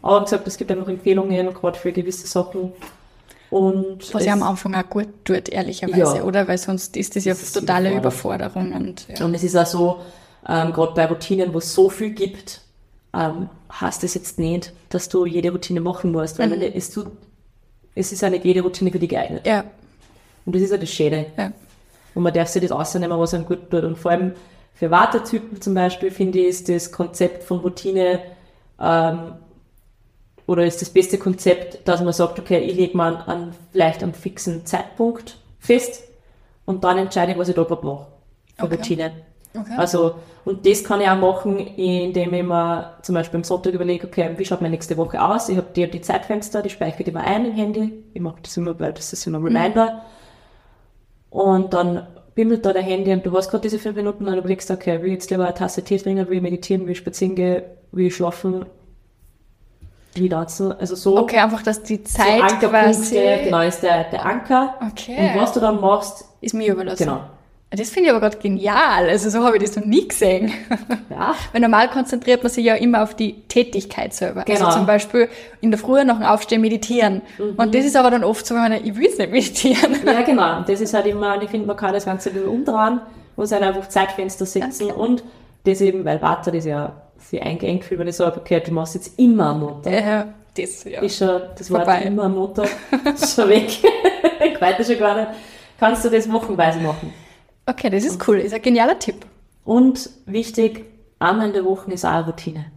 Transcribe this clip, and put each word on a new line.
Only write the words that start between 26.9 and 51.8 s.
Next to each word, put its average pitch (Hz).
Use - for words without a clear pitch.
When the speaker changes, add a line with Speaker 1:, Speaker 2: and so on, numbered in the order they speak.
Speaker 1:
Konzept 180
von 180
Routine, 180
ähm, 165
oder 170
ist 170
das 180
beste 185
Konzept, -
dass 170
man 175
sagt, 170
okay, 180
ich 170
leg 180
mir 175
an, 165
an, 170
vielleicht 160
einen 170
fixen 170
Zeitpunkt -
fest -
und 190
dann 180
entscheide 190
ich, 175
was 175
ich 180
da 165
gerade 165
mache 143
für -
Speaker 2:
Okay. 165
Speaker 1:
Routine. 160
Speaker 2:
Okay. 220
Speaker 1:
Also, 170
und 190
das 208
kann 202
ich 202
auch 190
machen, 190
indem 180
ich 180
mir 170
zum 180
Beispiel 165
am 170
Sonntag 185
überlege, 175
okay, 170
wie 190
schaut 180
meine 165
nächste 160
Woche 165
aus? 214
Ich 185
hab -
die 175
und 175
die 175
Zeitfenster, 208
die 202
speichere -
ich 165
mir 165
ein 208
im 226
Handy. 214
Ich -
mach 165
das -
immer, 170
weil 156
das -
ist -
immer 160
ein 156
Speaker 2:
Mhm. 165
Speaker 1:
Reminder. 220
Und 190
dann 175